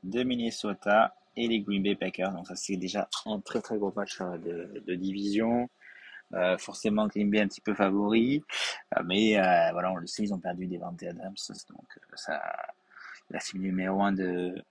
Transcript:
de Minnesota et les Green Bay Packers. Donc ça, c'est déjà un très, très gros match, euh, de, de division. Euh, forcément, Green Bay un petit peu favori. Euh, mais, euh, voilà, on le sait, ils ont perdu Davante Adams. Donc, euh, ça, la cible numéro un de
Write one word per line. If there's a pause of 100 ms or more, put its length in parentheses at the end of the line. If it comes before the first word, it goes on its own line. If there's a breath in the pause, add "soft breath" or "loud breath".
de
Minnesota (200)
et
les
Green
Bay
Packers.
Donc
ça,
c'est
déjà (160)
un
très,
très
gros
match,
euh,
de,
de
division. (680 loud breath)
Euh,
forcément,
Green
Bay
un
petit
peu
favori. (520 loud breath)
Euh,
mais,
euh,
voilà,
on
le
sait,
ils
ont
perdu
Davante
Adams. (140)
Donc,
euh, (140)
ça, (880 loud breath)
la
cible
numéro
un
de (160)